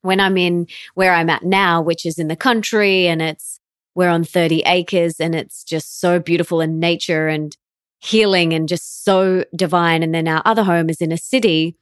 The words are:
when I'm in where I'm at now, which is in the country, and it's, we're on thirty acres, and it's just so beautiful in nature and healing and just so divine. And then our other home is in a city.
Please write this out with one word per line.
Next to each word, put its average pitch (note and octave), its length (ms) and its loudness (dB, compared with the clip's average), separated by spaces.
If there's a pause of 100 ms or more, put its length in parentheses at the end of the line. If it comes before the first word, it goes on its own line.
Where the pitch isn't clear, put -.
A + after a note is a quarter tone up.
when F#3+ 200 0
I'm F#3+ 160 2
in F3 300 0 (280)
where F#3 180 4
I'm E3 160 2
at D#3 140 0
now, F3+ 380 2
which D#3+ 240 -2
is E3 140 -4
in D#3 100 -2
the E3 80 -4
country, G#3 720 2
and E3 140 0
it's, - 380 -8 (360)
we're F3+ 140 2
on E3+ 140 2
thirty D#3+ 420 0
acres, E3+ 540 0
and E3 160 -2
it's - 280 -8
just - 360 -8
so F3 200 2
beautiful E3+ 420 -2
in D#3+ 180 -2
nature E3 480 -2
and D3+ 280 -4 (440)
healing F#3+ 540 2
and D#3+ 160 -2
just - 340 -8
so F#3+ 400 2 (120)
divine. E3 480 2
And E3 120 -2
then E3 120 0
our D#3+ 180 0
other A3 180 2
home E3+ 260 2
is D#3+ 120 -4
in D#3+ 100 -2
a E3+ 60 -2
city. E3 640 0